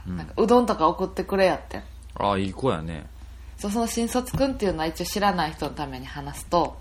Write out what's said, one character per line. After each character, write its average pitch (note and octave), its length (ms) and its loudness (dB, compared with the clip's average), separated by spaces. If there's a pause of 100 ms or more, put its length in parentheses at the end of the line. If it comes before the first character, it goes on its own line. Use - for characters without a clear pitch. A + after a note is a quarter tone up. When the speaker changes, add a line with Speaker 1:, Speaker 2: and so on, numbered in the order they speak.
Speaker 1:
う F#3 60 -6
ん。 F3+ 60 -4
Speaker 2:
な E3 60 -6
ん D#3 40 -12
か、 - 80 -14
う A3 100 4
ど A#3+ 160 8
ん A#3+ 40 4
と A3 100 2
か D#3+ 140 6
送 F3+ 160 -2
っ - 20 0
て F#3 160 -4
く G3 140 -2
れ F#3+ 80 6
や E3+ 100 6
っ - 140 -6
て F#2 80 -8
ん。 - 60 -10 (320)
Speaker 1:
あ G2+ 160 0
ー、 G2 100 2
い G2 80 0
い F#2 40 -6
子 B2+ 180 0
や E2 100 0
ね。 D#2+ 240 -8 (520)
Speaker 2:
そ G#3 120 -4
う、 - 20 -2
そ A3 80 0
の A#3 80 0
新 A#3 220 -2
卒 B3 260 -2
く C4 100 4
ん C4+ 80 2
っ - 20 -8
て G#3 100 -2
い F#3+ 40 4
う F3+ 40 2
の D#3+ 60 -4
は D#3 80 0
一 E3 140 -4
応 F3+ 40 -4
知 G3 160 -2
ら G3+ 120 6
な E3+ 140 0
い D#3+ 60 -4
人 - 140 -4
の C3+ 40 -6
た D3 160 -6
め C3 120 -8
に B2+ 60 -12
話 C#3+ 340 -10
す - 80 -10
と、 E3 340 2